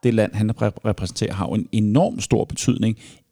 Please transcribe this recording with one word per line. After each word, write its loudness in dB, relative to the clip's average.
det 4
land, 2
han 0
repræ-, -4
repræsenterer, -4
har -4
jo -4
en -2
enorm 2
stor 0
betydning 0